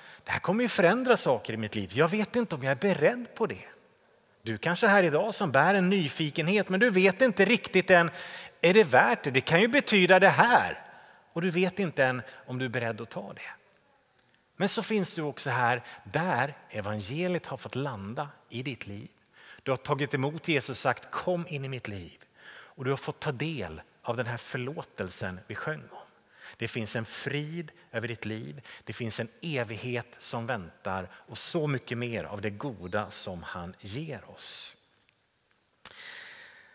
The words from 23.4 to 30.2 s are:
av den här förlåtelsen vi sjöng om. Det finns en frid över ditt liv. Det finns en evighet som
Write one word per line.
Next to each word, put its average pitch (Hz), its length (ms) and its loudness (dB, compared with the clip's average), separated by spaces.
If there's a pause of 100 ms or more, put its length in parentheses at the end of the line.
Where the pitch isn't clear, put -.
av 117 140 -4
den 120 100 -4
här 120 100 -6
förlåtelsen 110 1080 -8
vi 110 80 -12
sjöng 151 360 -8
om. - 160 -20 (500)
Det 117 120 -6
finns 113 280 -4
en 113 80 -2
frid 151 680 -6 (200)
över 117 160 -6
ditt 117 160 -10
liv. 123 360 -8 (240)
Det - 80 -12
finns 113 280 -4
en 117 80 -4 (140)
evighet 120 760 -6
som 113 280 -6